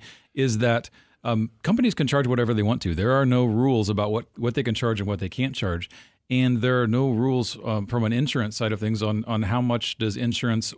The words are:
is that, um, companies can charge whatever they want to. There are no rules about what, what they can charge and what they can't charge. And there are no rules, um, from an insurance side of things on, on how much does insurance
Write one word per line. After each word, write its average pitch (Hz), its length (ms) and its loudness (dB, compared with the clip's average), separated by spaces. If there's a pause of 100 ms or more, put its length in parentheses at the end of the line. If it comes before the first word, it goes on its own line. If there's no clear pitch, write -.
(340)
is 127 260 0
that, 117 300 0 (360)
um, 113 260 0 (100)
companies 233 320 2
can 143 140 0
charge 139 180 2
whatever 120 280 2
they 107 100 2
want 113 200 0
to. 85 120 0
There 104 160 0
are 135 140 4
no 127 180 4
rules 117 460 2
about 104 240 0
what, 117 140 -4 (100)
what 117 160 -2
they 135 100 -2
can 110 120 0
charge 113 260 -2
and 98 80 -2
what 98 100 -2
they 95 80 -4
can't 131 260 -4
charge. 87 360 -4 (400)
And 127 320 2
there 127 200 2
are 117 60 2
no 131 220 2
rules, 123 560 0
um, 107 200 -2
from 117 200 0
an 110 80 0
insurance 120 420 -2
side 110 160 -2
of 104 80 -2
things 107 240 -2
on, 107 220 -2
on 110 180 0
how 113 160 0
much 120 380 -2
does 110 180 -2
insurance 117 640 -2